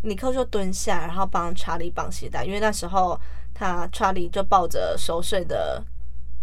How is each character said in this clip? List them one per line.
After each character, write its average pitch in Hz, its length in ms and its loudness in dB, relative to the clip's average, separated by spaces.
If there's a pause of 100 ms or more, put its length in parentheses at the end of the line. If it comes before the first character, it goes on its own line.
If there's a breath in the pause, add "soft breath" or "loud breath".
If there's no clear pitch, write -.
Nicole 220 280 -2
就 254 120 0
蹲 190 280 0
下， 185 280 2
然 180 160 0
后 190 100 2
帮 180 280 0
Charlie 170 380 2
绑 165 180 -2
鞋 - 180 -2
带， 139 160 -2
因 190 80 -2
为 208 60 -2
那 214 140 0
时 175 160 -6
候 185 320 0 (340 loud breath)
他， 175 380 0
Charlie 190 360 2
就 202 140 0
抱 190 240 4
着 117 320 0
熟 170 240 2
睡 180 220 0
的 73 400 -4 (580)